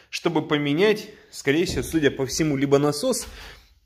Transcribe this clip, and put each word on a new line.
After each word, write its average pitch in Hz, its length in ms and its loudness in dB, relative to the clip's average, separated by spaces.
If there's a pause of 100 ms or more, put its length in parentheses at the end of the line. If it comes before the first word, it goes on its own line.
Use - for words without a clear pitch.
чтобы 160 380 -2
поменять, 156 640 0 (220)
скорее 151 340 0
всего, - 180 -4
судя 151 280 2
по 135 160 -4
всему, 147 300 0
либо 139 220 4
насос, 147 480 0 (600)